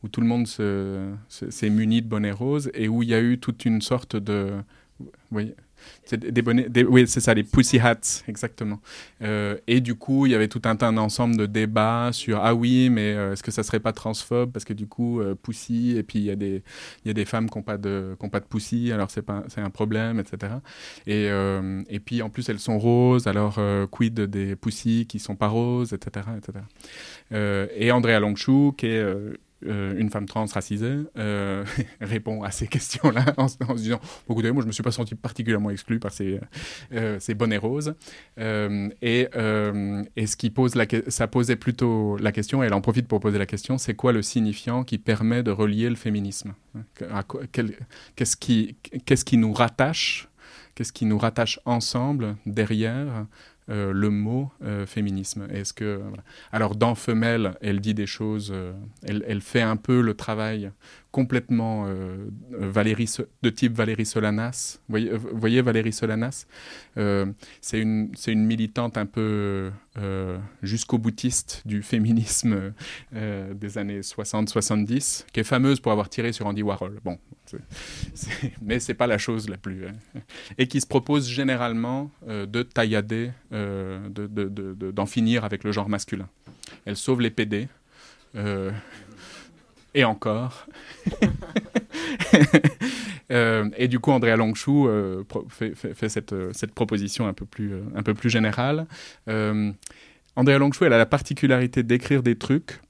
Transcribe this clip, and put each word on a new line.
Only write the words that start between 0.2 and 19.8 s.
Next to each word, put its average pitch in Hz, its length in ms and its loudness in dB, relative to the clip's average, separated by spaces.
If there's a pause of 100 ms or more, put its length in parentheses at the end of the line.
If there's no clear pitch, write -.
le 117 60 4
monde 120 200 2
se, 98 640 -2 (180)
se, - 200 -10
s'est - 200 0
muni 110 320 4
de 113 60 -6
bonnets 104 240 0
roses 139 420 -2
et 110 140 -2
où 117 160 2
il 117 60 -2
y 117 40 4
a 113 80 6
eu 123 180 4
toute - 260 -4
une 110 160 4
sorte 120 340 -2
de, 101 360 -2 (480)
vous - 80 -16 (240)
voyez, 113 240 -4 (500)
c'est 117 120 -2
des, - 140 -4
des 120 100 2
bonnets, 120 280 2
des, 120 140 6
oui, 123 240 8
c'est - 120 0
ça, 117 140 4
les 107 100 4
pussy 127 360 6
hats, - 480 2
exactement. 107 540 -8 (400)
Euh, 104 360 0 (100)
et 120 120 6
du 120 160 -2
coup, 135 300 2
il 131 60 6
y 120 40 6
avait 110 120 6
tout 107 180 -4
un, 113 160 4
un 113 160 4
ensemble 113 400 2
de 107 80 4
débats 110 680 2
sur, 110 320 -2
ah 113 120 6
oui, 127 340 6
mais, 107 240 2
euh, 101 200 -2
est-ce 98 100 -8
que - 80 -6
ça 110 120 -2
serait 107 160 0
pas 113 140 -2
transphobe ? 120 580 -2
Parce 120 140 -10
que - 80 -6
du 104 140 -8
coup, 120 340 -2
euh, 98 140 0
pussy, 120 600 -2
et 107 80 0
puis - 160 -2
il 104 60 0
y 104 60 -2
a 98 40 -2
des, 98 280 -4 (420)
il - 20 -2
y 110 40 -2
a - 20 0
des 104 120 0
femmes 113 240 -2
qui - 80 -10
ont 104 60 -8
pas 104 140 -6
de, 98 420 -4
qui - 60 -10
ont 101 40 -6
pas 104 100 -2
de 107 60 -14
pussy, 120 460 -2
alors 104 200 -2
c'est 107 100 -6
pas, 104 280 -6
c'est - 120 -10
un 101 80 -4
problème, 110 500 -2